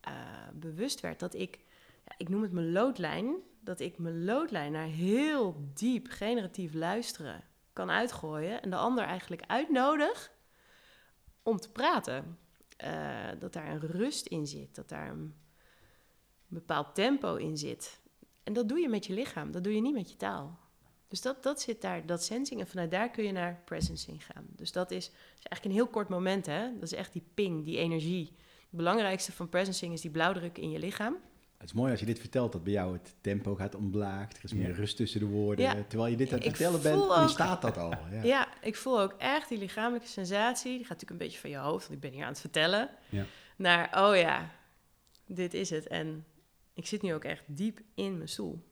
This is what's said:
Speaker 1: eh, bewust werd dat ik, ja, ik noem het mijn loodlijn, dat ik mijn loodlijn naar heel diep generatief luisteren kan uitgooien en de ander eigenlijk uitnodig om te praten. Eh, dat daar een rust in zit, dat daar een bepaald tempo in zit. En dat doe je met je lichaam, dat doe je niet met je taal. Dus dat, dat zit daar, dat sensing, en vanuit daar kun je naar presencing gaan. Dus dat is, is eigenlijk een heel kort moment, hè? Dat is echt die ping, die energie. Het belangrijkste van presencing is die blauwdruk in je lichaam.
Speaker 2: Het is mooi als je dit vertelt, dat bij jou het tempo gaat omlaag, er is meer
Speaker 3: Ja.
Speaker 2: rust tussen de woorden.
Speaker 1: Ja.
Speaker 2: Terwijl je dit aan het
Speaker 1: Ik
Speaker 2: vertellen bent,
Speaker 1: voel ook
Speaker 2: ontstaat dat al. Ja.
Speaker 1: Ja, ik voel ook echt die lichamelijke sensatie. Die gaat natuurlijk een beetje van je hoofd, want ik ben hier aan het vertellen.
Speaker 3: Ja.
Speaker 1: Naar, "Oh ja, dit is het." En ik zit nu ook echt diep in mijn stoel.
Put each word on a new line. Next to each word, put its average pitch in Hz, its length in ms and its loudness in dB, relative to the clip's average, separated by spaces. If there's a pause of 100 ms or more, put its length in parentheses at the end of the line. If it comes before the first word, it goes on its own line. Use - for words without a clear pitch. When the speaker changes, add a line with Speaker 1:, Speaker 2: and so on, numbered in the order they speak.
Speaker 1:
eh, - 120 -12 (400)
bewust 165 460 -6
werd 165 200 -6
dat 175 140 -6
ik, - 260 -6 (460)
ja, - 120 -18
ik 175 120 -6
noem 202 120 2
het 208 100 -2
mijn 170 200 0
loodlijn, 185 640 0 (260)
dat 180 180 -8
ik 175 180 -6
mijn 165 280 -4
loodlijn 202 460 0
naar 156 160 -2
heel 185 880 2
diep 233 360 0
generatief 196 640 -4
luisteren 165 680 -4 (300)
kan 185 180 -4
uitgooien 175 680 -2
en 196 80 -4
de 185 60 -2
ander 226 300 2
eigenlijk 180 420 -6
uitnodig 294 840 2 (1120)
om 220 160 2
te - 120 -12
praten. 170 640 0 (400)
Eh, 147 500 -6 (120)
dat 175 140 -8
daar 156 180 -8
een 156 160 -4
rust 208 380 -2
in 151 220 -4
zit, 143 280 -12
dat 143 140 -14
daar 151 200 -8
een 156 260 -10 (1120)
bepaald 160 480 -4
tempo 240 400 4
in 156 220 -2
zit. 143 420 -8 (440)
En 214 100 -4
dat 226 160 2
doe 294 100 2
je 330 100 2
met 208 160 0
je 185 80 -4
lichaam, 185 380 -4
dat 175 120 -4
doe 214 120 2
je 214 60 4
niet 269 120 2
met 202 180 -2
je - 60 -20
taal. 170 420 -6 (480)
Dus 185 140 -6
dat, 269 220 -2
dat 285 180 0
zit 226 200 -4
daar, 175 240 -4
dat 170 180 -2
sensing, 247 360 -4
en 190 80 -6
vanuit 170 240 -2
daar 208 180 0
kun 233 140 -4
je 202 80 0
naar 175 340 -4
presencing 160 600 -4
gaan. - 240 -16
Dus - 220 -10
dat 185 200 -2
is, 185 160 -6
is - 60 -18 (300)
eigenlijk - 220 -10
een 202 60 0
heel 226 160 6
kort 214 220 -2
moment, 185 360 0
hè? 208 280 -2
Dat 202 100 -8
is 165 100 -6
echt - 200 -6
die 170 100 -6 (100)
ping, 170 320 0
die 160 120 -4
energie. 165 480 0 (340)
Het - 100 -20 (140)
belangrijkste 190 480 2
van 175 180 -8
presencing 185 440 0
is 160 80 -6
die 165 100 -6
blauwdruk 170 460 2
in 156 140 -4
je 156 80 -4
lichaam. 208 380 -2 (400)
Speaker 2:
Het - 120 -16
is - 40 -12
mooi 127 180 4
als 113 80 2
je 107 60 -2
dit 110 140 0
vertelt, 123 320 0
dat 85 120 -4
bij 98 100 2
jou 92 200 2
het - 280 -10
tempo 101 340 0
gaat 98 200 -2
omlaag, 101 560 -2
er - 120 -18
is 101 100 -6
meer 95 160 2
Speaker 3:
Ja. 87 60 -2
Speaker 2:
rust 101 220 -2
tussen 107 220 4
de 104 60 8
woorden. 104 400 4
Speaker 1:
Ja. - 100 4 (120)
Speaker 2:
Terwijl 113 240 2
je 117 60 2
dit 120 140 4
aan 123 60 2
het - 80 0
Speaker 1:
Ik 226 100 2
Speaker 2:
vertellen 165 260 4
bent, 151 140 6
Speaker 1:
voel 381 200 8
ook 170 60 12
Speaker 2:
ontstaat 185 400 6
dat 117 160 0
al. 85 120 -2 (220)
Ja. 110 120 -2
Speaker 1:
Ja, 262 240 6 (140)
ik 214 140 -4
voel 247 260 2
ook 196 160 2
echt 294 320 0
die 233 80 -2
lichamelijke 226 500 -2
sensatie. 208 640 0
Die 254 80 -4
gaat 240 100 -10
natuurlijk - 220 -10
een 175 160 -6
beetje 160 120 -10
van 147 100 -10
je 143 80 -6
hoofd, 151 300 -2
want 151 60 -10
ik 143 60 -10
ben 139 120 -8
hier 139 120 -8
aan 127 80 -4
het 139 80 -8
vertellen. 190 500 2 (200)
Speaker 3:
Ja. 101 160 -2 (300)
Speaker 1:
Naar, 180 540 6
"Oh 208 60 8
ja, 160 360 4 (760)
dit 180 260 -4
is 185 160 -2
het." 156 180 -4
En 156 380 -4 (480)
ik 175 140 -10
zit 208 140 -4
nu 190 120 0
ook 151 100 -4
echt - 240 -6
diep 185 320 -2 (140)
in 190 240 -2
mijn 160 120 -6
stoel. 170 420 -6